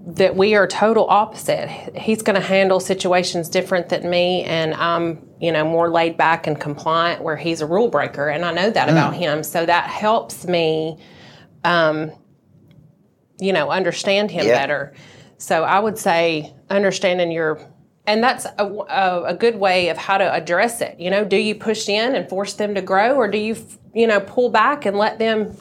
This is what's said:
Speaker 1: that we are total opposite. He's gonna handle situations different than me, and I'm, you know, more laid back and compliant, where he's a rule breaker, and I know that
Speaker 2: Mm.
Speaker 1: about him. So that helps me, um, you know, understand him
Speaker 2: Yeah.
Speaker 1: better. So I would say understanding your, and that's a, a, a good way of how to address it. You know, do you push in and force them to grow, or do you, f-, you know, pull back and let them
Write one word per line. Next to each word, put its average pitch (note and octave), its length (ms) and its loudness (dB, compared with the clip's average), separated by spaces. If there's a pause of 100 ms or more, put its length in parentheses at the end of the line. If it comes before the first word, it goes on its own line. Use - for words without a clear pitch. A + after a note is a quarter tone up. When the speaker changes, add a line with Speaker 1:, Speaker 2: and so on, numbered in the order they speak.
Speaker 1:
that F3+ 300 2
we G3+ 180 4
are G3 120 4
total G#3+ 420 2
opposite. G3 640 0 (260)
He's A3 240 -2
gonna G3 200 2
handle F#3+ 380 2
situations F3+ 680 0
different F3+ 400 -2
than F3 220 -2
me, F3+ 320 0
and D#3+ 320 -2
I'm, E3+ 520 -2 (140)
you E3 100 -2
know, D#3 140 2
more E3 240 2
laid E3 300 0
back D#3+ 280 2
and D3+ 140 -4
compliant, D#3+ 600 -2
where D#3 140 -4
he's D#3 260 -4
a D3+ 40 -4
rule D#3+ 220 0
breaker, C#3+ 400 -2
and D#3 160 -2
I F3 80 -2
know F3 160 0
that D#3+ 200 0
Speaker 2:
Mm. D3+ 40 4
Speaker 1:
about D#3+ 220 2
him. D#3 280 -2
So E3+ 220 -4
that E3+ 220 2
helps - 600 -2
me, D#3+ 520 0 (640)
um, D#3+ 480 2 (1300)
you F#3+ 140 0
know, D3 180 0
understand F#3+ 600 0
him E3 160 -2
Speaker 2:
Yeah. - 120 4
Speaker 1:
better. C#3 340 -4 (460)
So E3 260 0
I E3+ 160 4
would G#3+ 180 -2
say E3+ 560 0 (160)
understanding F#3+ 600 2
your, D#3+ 280 -2 (480)
and A3 160 2
that's A#3+ 220 0
a, - 200 -4
a, F#3 640 -2
a F3+ 60 -2
good A3+ 240 0
way F#3 300 2
of D#3+ 80 -2
how G3 220 0
to F3 160 2
address F3 460 0
it. - 180 -6
You F3 120 -4
know, G3+ 140 2
do G3 120 0
you G#3+ 180 0
push G#3+ 340 -4
in A3 260 0
and F3 140 -4
force G3 260 -6
them G#3 200 -4
to F#3+ 80 -4
grow, F#3+ 340 2
or A#3 120 2
do G3+ 100 -2
you, G#3+ 160 -2
f-, - 240 -16 (140)
you A3+ 140 2
know, G#3 140 4
pull A#3 300 0
back A#3+ 360 2
and G3+ 100 0
let G#3+ 220 0
them G#3+ 420 -2